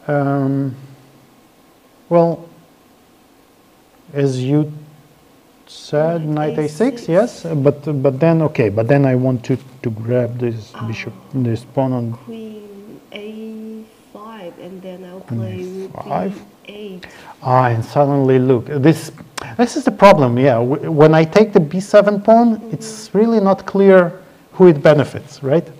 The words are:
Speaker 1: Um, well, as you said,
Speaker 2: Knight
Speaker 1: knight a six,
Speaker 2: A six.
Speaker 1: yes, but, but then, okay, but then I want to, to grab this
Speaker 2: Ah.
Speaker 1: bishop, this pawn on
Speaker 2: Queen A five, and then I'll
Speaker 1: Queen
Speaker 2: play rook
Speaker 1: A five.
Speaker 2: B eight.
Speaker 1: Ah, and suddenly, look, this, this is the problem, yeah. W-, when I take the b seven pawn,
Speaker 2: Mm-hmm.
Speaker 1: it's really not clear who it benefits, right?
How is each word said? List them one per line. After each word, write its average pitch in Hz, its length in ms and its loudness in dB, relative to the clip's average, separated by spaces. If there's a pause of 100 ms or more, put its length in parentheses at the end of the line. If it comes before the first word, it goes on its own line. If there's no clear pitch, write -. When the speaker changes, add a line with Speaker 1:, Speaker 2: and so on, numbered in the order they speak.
Speaker 1:
Um, 139 680 -2 (1300)
well, 170 360 0 (1700)
as 135 320 -2
you 147 260 0 (960)
said, 156 600 -4
Speaker 2:
Knight 151 300 -2
Speaker 1:
knight 151 100 -2
a - 20 -6
six, 240 340 -4
Speaker 2:
A - 40 -18
six. - 20 -6
Speaker 1:
yes, 185 460 -2
but, 139 480 0
but 135 180 0
then, 165 220 2
okay, 143 260 0
but 110 180 -2
then 139 200 4
I 127 80 2
want 127 320 -2
to, 131 100 -2 (260)
to 123 80 -6
grab 120 480 -4
this 113 360 -8
Speaker 2:
Ah. 113 120 -10
Speaker 1:
bishop, 113 280 -12 (180)
this 120 320 -4
pawn 131 300 -4
on 117 180 -6
Speaker 2:
Queen 214 880 -16 (140)
A 220 680 -16 (300)
five, 208 460 -20
and 185 240 -18
then 185 240 -18
I'll 185 140 -20
Speaker 1:
Queen 117 200 -10
Speaker 2:
play 113 240 -10
rook 190 300 -14
Speaker 1:
A - 140 -16
five. 190 260 -6 (320)
Speaker 2:
B 202 60 -20
eight. 202 340 -16 (360)
Speaker 1:
Ah, 127 260 2
and 117 160 -2
suddenly, 139 540 2
look, 127 280 0
this, 147 460 0 (440)
this 240 200 -2
is 277 80 -6
the 254 60 2
problem, 151 480 6
yeah. 131 160 4
W-, 127 360 -2
when 156 240 6
I 160 100 4
take 208 280 2
the 190 80 6
b 156 200 -4
seven 202 400 4
pawn, 226 360 4
Speaker 2:
Mm-hmm. - 180 -10
Speaker 1:
it's - 400 -14
really 226 260 2
not 190 240 0
clear 190 560 4 (320)
who 185 160 6
it 147 140 4
benefits, 147 600 0
right? 147 240 -2 (120)